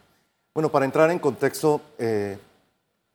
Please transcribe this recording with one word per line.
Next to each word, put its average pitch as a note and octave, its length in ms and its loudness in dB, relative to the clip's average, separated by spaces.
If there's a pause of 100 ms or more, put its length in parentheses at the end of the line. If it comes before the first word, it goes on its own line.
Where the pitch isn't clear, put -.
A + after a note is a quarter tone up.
(540)
Bueno, D#3 160 0
para C#3+ 140 2
entrar D3+ 260 4
en F3 100 -2
contexto, D3 600 0 (180)
eh, G#2 400 -4 (760)